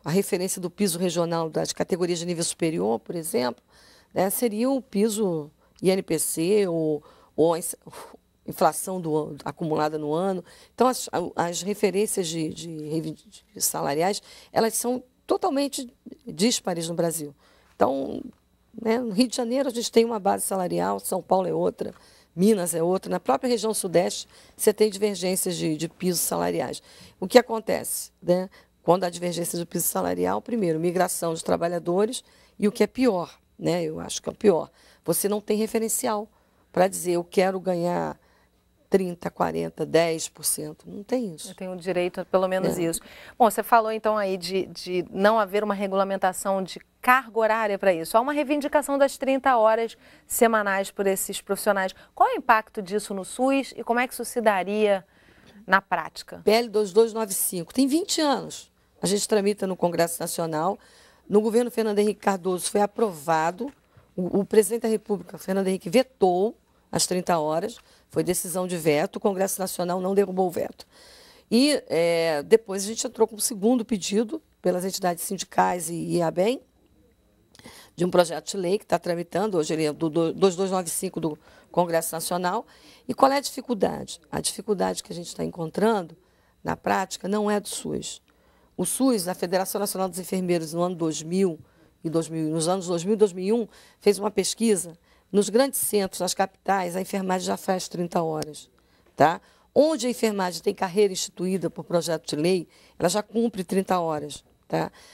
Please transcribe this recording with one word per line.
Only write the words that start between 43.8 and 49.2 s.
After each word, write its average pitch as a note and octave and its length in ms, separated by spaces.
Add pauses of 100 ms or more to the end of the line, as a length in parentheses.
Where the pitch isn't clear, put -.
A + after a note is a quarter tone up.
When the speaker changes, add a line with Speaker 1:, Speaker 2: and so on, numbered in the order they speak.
Speaker 2:
então G#3+ 260
aí F#3+ 200
de, F3+ 300
de F3+ 440
não G#3 260
haver G#3 280
uma G#3 80
regulamentação G3 880
de - 160 (220)
carga A#3+ 380
horária G#3+ 400
pra G3 120
isso. E3 240
Há A3+ 60
uma C#4 100
reivindicação C#4+ 640
das C#4 220
trinta C4+ 400